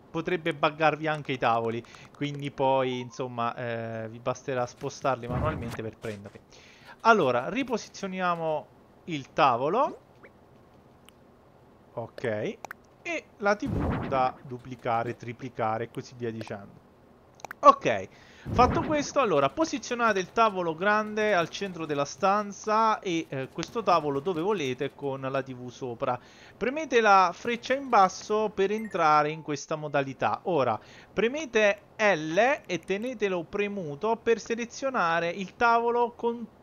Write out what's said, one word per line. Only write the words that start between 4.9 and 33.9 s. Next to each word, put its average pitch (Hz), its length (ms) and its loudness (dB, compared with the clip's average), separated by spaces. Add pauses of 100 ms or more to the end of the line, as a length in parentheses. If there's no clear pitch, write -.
manualmente 123 540 -4
per 110 160 -10
prenderli. 101 420 -12 (640)
Allora, 151 480 4
riposizioniamo 185 1160 -4 (380)
il 147 280 -8
tavolo. 160 640 2 (1900)
Ok, - 300 -12
e 135 1000 -8 (120)
la 208 180 2
T 277 120 -4
V - 400 -2
da 131 360 0
duplicare, 123 720 -4
triplicare 117 720 -6
e 113 60 -16
così 131 240 -12
via 117 160 -6
dicendo. 110 540 -14 (760)
Ok, 127 480 6 (440)
fatto 247 300 4
questo, 294 380 -2
allora 151 300 4
posizionate 240 720 -2
il 180 120 -6
tavolo 190 440 2
grande 214 580 0
al 170 160 2
centro 170 380 -8
della 143 180 0
stanza 208 920 0
e, 165 300 -2
eh, 135 220 -6
questo 175 300 -6
tavolo 151 380 2
dove 160 220 -2
volete 147 520 -2
con 135 280 -8
la 135 200 -2
T 127 140 -12
V 123 140 -12
sopra. 123 500 -4 (360)
Premete 262 460 0
la 196 320 8
freccia 240 400 -4
in 277 160 -4
basso 214 640 4
per 196 180 0
entrare 165 600 4
in 160 100 -10
questa 147 340 -4
modalità. 139 680 -2
Ora 127 360 0 (320)
premete 226 720 0 (160)
L 165 400 2 (280)
e 175 140 -4
tenetelo 202 640 -4
premuto 202 720 -4